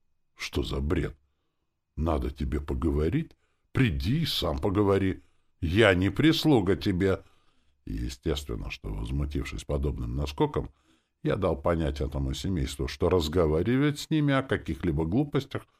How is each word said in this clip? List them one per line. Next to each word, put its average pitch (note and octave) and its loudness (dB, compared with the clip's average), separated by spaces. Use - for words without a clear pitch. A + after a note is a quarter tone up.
Что - -4
за C#2 -4
бред? C#2+ -2
Надо D2 0
тебе D2 -4
поговорить? D2+ -2
Приди A2+ 0
и - -2
сам D2+ -2
поговори. G2 2
Я F#2+ 6
не F#2 4
прислуга C3+ 4
тебе. F#2+ 0
И - -8
естественно, A#1 -4
что, - -10
возмутившись B1 -6
подобным C2+ -2
наскоком, D2 -2
я D3+ 0
дал F#2 0
понять D2+ 0
этому C2+ -2
семейству, D2 -4
что - -2
разговаривать F2+ 2
с - -12
ними D3+ 2
о C3+ 2
каких-либо E2 -2
глупостях B2+ -2